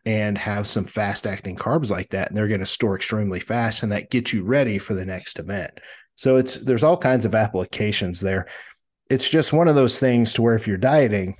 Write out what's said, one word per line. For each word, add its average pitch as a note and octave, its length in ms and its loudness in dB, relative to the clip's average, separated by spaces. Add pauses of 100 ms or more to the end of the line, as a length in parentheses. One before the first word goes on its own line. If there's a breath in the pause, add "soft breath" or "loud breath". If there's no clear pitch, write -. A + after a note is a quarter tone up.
and G#2 320 -2
have G#2 260 -4
some G2 200 -2
fast G2+ 420 -4
acting F#2+ 280 -8
carbs B2 360 -2
like G2 180 -4
that. F#2+ 200 -4
And - 60 -8
they're G#2+ 120 0
gonna G2 180 -2
store G2+ 300 0
extremely G2 440 -4
fast, A2+ 440 -2
and G#2+ 80 -2
that G2+ 180 -4
gets A#2 240 0
you G#2 100 -2
ready A#2 360 0
for - 160 -6
the F#2 100 -6
next F#2 320 -10
event. F#2+ 340 -8 (440 loud breath)
So C3 220 2
it's, B2+ 180 0
there's A#2+ 280 0
all E3 140 4
kinds B2+ 280 2
of G#2 100 0
applications G2+ 840 -2
there. F#2+ 260 -2 (600 loud breath)
It's C3 220 0
just D#3 240 2
one E3 140 4
of D#3 80 6
those C3 240 4
things A#2+ 340 4
to - 80 0
where A#2 140 4
if A2 120 -2
you're G2 100 0
dieting, G#2 640 2